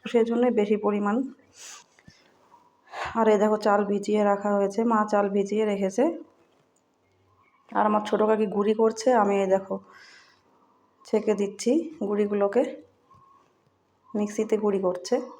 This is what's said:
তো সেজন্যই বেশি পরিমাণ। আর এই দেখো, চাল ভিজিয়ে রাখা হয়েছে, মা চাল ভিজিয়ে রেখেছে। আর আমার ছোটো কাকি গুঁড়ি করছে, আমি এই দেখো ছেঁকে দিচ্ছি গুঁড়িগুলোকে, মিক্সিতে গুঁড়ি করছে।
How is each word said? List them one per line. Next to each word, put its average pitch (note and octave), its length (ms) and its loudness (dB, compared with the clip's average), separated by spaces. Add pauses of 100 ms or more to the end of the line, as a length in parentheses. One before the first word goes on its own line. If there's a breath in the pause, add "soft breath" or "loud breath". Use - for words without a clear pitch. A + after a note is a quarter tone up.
তো A3+ 60 -12
সেজন্যই A#3 420 2
বেশি G#3 260 0
পরিমাণ। G#3 460 -2 (1900 loud breath)
আর A3+ 140 2
এই G#3+ 100 4
দেখো, G#3+ 180 2
চাল G#3 280 2
ভিজিয়ে G#3 400 0
রাখা G3+ 300 0
হয়েছে, G3+ 300 0
মা A3 260 2
চাল G3+ 180 2
ভিজিয়ে G3+ 360 -2
রেখেছে। G#3 540 -2 (1500)
আর G#3 140 0
আমার G#3+ 200 2
ছোটো G#3+ 200 2
কাকি G#3+ 200 2
গুঁড়ি G3+ 280 0
করছে, A3+ 380 2
আমি G3+ 280 4
এই G3 60 2
দেখো F#3+ 320 0 (1300 loud breath)
ছেঁকে G#3+ 300 0
দিচ্ছি G3+ 680 -2
গুঁড়িগুলোকে, G3+ 760 0 (1400)
মিক্সিতে G#3+ 420 -2
গুঁড়ি G3+ 220 0
করছে। F#3+ 420 -2 (180)